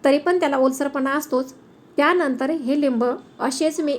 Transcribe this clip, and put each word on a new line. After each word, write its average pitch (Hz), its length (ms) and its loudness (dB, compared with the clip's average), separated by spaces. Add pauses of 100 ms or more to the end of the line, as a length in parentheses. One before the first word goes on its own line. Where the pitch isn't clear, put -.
तरी 277 140 4
पण 349 220 0
त्याला 277 180 0
ओलसरपणा 269 540 0
असतोच. 269 420 -2 (440)
त्यानंतर 285 540 2
हे 294 300 -2
लिंब 247 220 0 (360)
असेच 311 400 -2
मी 285 200 -2